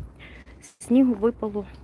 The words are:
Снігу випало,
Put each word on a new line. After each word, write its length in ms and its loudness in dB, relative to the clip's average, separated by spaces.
Снігу 360 2
випало, 500 -4